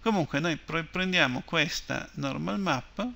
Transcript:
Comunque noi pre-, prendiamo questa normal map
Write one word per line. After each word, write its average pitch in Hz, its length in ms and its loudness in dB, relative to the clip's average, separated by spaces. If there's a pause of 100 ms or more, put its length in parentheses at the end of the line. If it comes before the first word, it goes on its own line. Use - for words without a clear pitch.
Comunque 175 380 2
noi 160 180 0
pre-, 160 280 -4
prendiamo 175 580 2
questa - 680 -2
normal 151 440 -2
map 190 580 -2